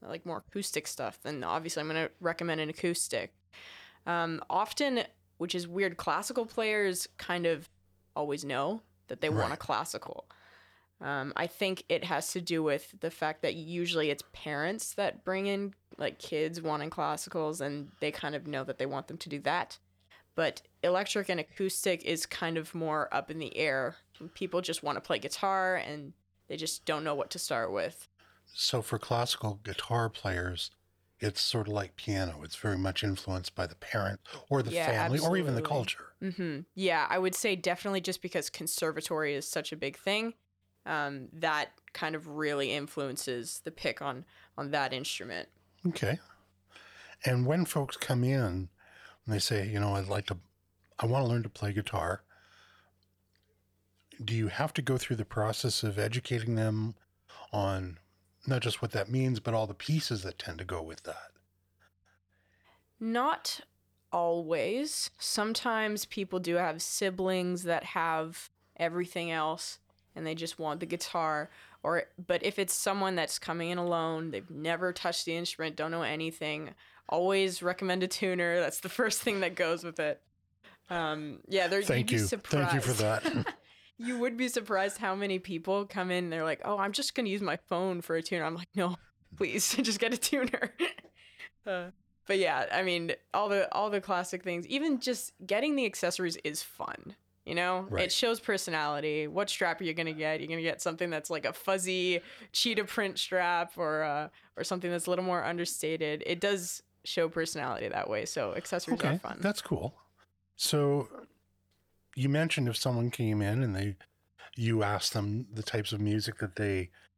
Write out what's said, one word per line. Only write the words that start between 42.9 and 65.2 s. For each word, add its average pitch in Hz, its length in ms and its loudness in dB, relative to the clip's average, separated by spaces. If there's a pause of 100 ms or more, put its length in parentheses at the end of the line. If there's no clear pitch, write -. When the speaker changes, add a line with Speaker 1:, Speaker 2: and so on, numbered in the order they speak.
Speaker 1:
the 156 80 -8
pick - 300 -2
on, 135 240 -6 (320)
on 143 140 -4
that 135 220 2
instrument. 87 560 -4 (380)
Speaker 2:
Okay. 156 320 2 (1080)
And 127 200 4
when 160 200 4
folks - 320 -2
come 123 260 2
in 135 180 4
and 92 280 0 (580)
they 107 120 2
say, 101 280 2
you 104 120 0
know, 101 160 4
"I'd 98 120 0
like 98 200 0
to, 92 100 -2 (600)
I 113 80 2
wanna 127 200 4
learn 117 160 4
to 107 60 -8
play 101 240 -2
guitar," 95 500 0 (2000)
do 107 100 -2
you 110 140 4
have 143 260 0
to 151 80 -2
go 131 160 2
through - 180 -2
the 110 100 0
process 107 580 0
of 104 160 0
educating 113 560 0
them 110 400 2 (560)
on 95 480 0 (480)
not 131 140 2
just - 200 -2
what 117 100 -2
that 101 180 0
means, 127 300 2
but 113 140 -2
all 110 140 2
the 101 80 -6
pieces 135 480 0
that 92 160 -8
tend 85 200 -8
to 92 60 -8
go 87 160 -4
with 80 220 -10
that? - 280 -12 (1700)
Speaker 1:
Not 240 640 0 (500)
always. 170 1080 2
Sometimes 220 880 0